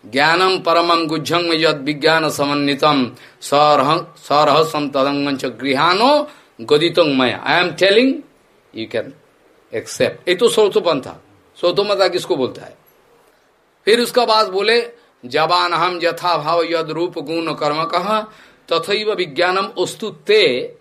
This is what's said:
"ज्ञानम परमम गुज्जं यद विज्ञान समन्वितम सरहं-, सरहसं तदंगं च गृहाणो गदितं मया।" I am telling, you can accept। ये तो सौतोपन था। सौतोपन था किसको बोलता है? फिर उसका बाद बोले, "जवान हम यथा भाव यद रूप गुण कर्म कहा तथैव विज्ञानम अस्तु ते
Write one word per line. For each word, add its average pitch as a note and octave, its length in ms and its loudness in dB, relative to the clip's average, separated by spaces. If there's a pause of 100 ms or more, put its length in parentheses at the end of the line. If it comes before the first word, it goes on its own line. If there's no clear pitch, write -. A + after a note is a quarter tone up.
"ज्ञानम E3 520 2
परमम E3+ 480 2
गुज्जं D#3+ 460 -2
यद D#3 240 2
विज्ञान D3+ 540 0
समन्वितम C#3+ 840 0 (240)
सरहं-, D3 800 2
सरहसं D3 720 2
तदंगं C#3+ 460 -2
च C3 80 -8
गृहाणो E3+ 840 0 (320)
गदितं D#3 560 2
मया।" A#2+ 300 0
I E3+ 220 0
am - 100 -10
telling, A3 340 4 (680)
you A2 160 -10
can A2 100 -2 (720)
accept। - 520 -4
ये F3+ 60 2
तो A#3 140 2
सौतोपन F#3+ 520 2
था। - 220 -16 (380)
सौतोपन G3 400 0
था F3+ 80 4
किसको F3 280 -2
बोलता B2+ 260 -4
है? - 160 -20 (1040)
फिर A3+ 160 4
उसका A#3+ 240 0
बाद G#3+ 240 2
बोले, A3 440 -2 (320)
"जवान E3 500 0
हम F3 280 -2
यथा E3 340 0
भाव D#3+ 260 -2
यद E3 280 -4
रूप E3+ 280 -6
गुण D#3+ 360 -6
कर्म D3+ 300 -2
कहा F#3+ 360 -2 (520)
तथैव G#3 420 -2
विज्ञानम F3+ 520 -2
अस्तु F#3 440 -6
ते D#3+ 720 0